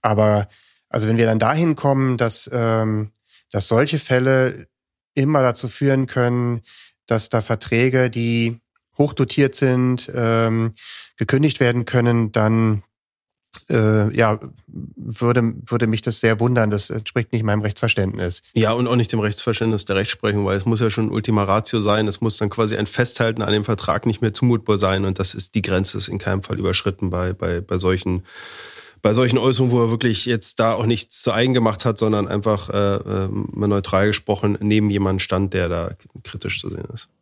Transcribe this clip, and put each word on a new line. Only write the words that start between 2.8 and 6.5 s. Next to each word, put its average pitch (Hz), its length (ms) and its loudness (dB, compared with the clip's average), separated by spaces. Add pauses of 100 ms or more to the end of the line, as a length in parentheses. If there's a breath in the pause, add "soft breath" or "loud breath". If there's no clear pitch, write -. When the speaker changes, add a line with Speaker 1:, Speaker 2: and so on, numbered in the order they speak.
Speaker 1:
dass - 160 -2
solche 143 300 2
Fälle 131 680 2 (480)
immer 143 260 2
dazu 123 280 0
führen 135 360 0
können, 120 560 0 (460 loud breath)